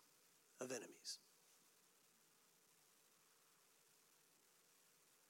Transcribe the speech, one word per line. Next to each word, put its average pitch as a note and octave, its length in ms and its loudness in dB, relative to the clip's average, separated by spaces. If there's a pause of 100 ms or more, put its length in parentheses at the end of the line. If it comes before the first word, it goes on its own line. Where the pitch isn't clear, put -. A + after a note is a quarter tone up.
(600)
of B2+ 100 10
enemies. - 480 8 (4000)